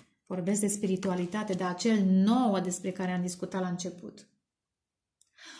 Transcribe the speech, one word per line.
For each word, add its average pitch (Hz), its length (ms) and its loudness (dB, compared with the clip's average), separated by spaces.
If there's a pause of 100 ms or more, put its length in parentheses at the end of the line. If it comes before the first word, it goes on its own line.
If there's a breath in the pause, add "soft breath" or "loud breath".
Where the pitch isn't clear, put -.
(260)
vorbesc 190 340 -2
de 208 60 2
spiritualitate, 190 840 -2
de 185 120 -2
acel 202 400 2
nouă 196 560 4
despre 180 320 -4
care 185 200 -4
am 180 80 -2
discutat 180 400 -6
la 185 80 -2
început. - 600 -8 (1300 loud breath)